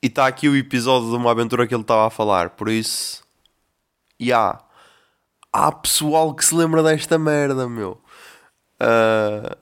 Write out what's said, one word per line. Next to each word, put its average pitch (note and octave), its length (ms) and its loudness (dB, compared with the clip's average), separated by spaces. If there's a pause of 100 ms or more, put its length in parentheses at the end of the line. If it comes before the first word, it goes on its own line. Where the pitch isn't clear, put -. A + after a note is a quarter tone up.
e C3 80 -2
tá C3+ 180 2
aqui C3 200 -2
o C#3+ 80 4
episódio C3 540 0
de A#2 80 -2
Uma A#2+ 140 2
Aventura A#2 360 0
que A#2+ 80 -4
ele A2+ 60 -2
estava A2 260 2
a - 20 2
falar, G2 420 -2
por G#2+ 180 -8
isso, - 520 -4 (1000)
ya. A#2 380 0 (920)
Há D3+ 200 2
pessoal D#3 640 -2
que - 100 -4
se - 100 2
lembra D#3+ 280 2
desta D#3 340 0
merda, C#3+ 500 -2
meu. G#2+ 320 -8 (800)
Ah, A2 840 0